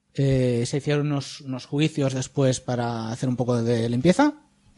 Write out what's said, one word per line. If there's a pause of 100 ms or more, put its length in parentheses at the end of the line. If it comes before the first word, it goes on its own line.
(140)
Eh,
se
hicieron
unos,
unos
juicios
después
para
hacer
un
poco
de
limpieza (420)